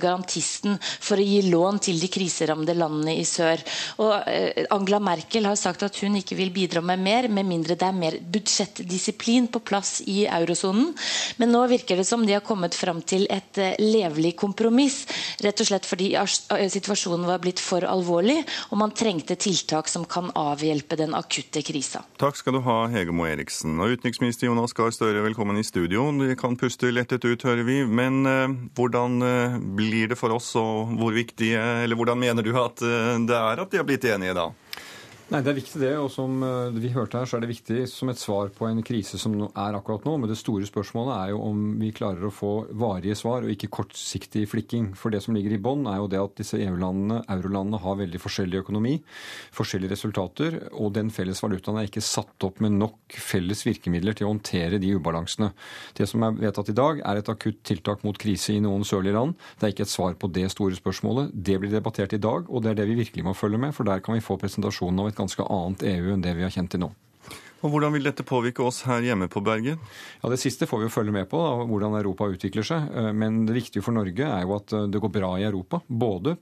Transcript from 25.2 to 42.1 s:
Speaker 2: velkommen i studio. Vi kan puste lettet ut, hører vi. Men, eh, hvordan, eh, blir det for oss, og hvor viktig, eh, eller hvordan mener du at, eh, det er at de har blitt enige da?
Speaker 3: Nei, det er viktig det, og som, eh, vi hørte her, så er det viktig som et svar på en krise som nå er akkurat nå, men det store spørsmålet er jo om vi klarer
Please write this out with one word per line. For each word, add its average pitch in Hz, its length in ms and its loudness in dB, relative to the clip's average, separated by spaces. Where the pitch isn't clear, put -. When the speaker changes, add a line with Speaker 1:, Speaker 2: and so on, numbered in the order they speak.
Speaker 2:
velkommen 107 380 0
i - 20 0
studio. 98 480 2
Vi 135 240 2
kan 123 240 -2
puste 127 320 0
lettet 123 340 0
ut, 120 220 2
hører 120 160 4
vi. 131 240 2
Men, 131 400 2
eh, 131 220 4
hvordan, 123 480 2
eh, 123 400 2
blir 107 460 2
det 120 100 -2
for 113 160 2
oss, 123 220 -4
og 110 420 0
hvor 113 160 2
viktig, 117 400 0
eh, 117 300 0
eller 117 100 2
hvordan 117 240 2
mener 120 240 2
du 107 160 0
at, 120 240 0
eh, 117 400 2
det 117 160 2
er 113 220 2
at 190 100 -6
de 202 60 0
har 160 100 2
blitt 135 160 2
enige 95 320 2
da? 85 160 0
Speaker 3:
Nei, 151 100 2
det 131 80 0
er 139 140 0
viktig - 180 -8
det, 135 160 2
og 143 140 -2
som, 131 320 -4
eh, 123 340 -2
vi 117 140 -2
hørte 123 260 -2
her, 127 80 -2
så 123 140 -4
er - 20 -2
det 117 160 -4
viktig 120 320 -2
som 127 220 -4
et 120 80 -6
svar 101 320 -2
på 113 180 -4
en 113 140 -2
krise 107 360 -4
som 110 140 -2
nå 104 240 -2
er 101 160 -2
akkurat 104 320 -6
nå, 151 160 0
men 110 80 -2
det 110 80 -2
store 101 300 -2
spørsmålet 110 580 -4
er 95 60 -4
jo 104 100 -4
om 107 400 -2
vi 110 100 0
klarer 101 300 -4